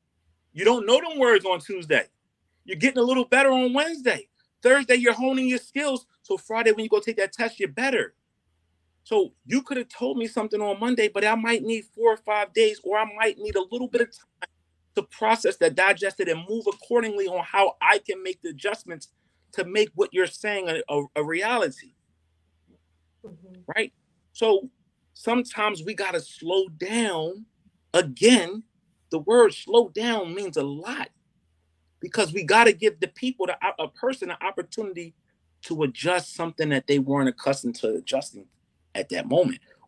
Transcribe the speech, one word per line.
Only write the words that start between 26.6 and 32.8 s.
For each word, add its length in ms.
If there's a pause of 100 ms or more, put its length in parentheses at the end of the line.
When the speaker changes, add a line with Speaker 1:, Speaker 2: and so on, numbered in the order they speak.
Speaker 1:
down. 760 (480)
Again, 680 (480)
the 80
word 340
slow 360
down 460
means 220
a 60
lot, 460 (920)
because 320
we 100
gotta 300
give 280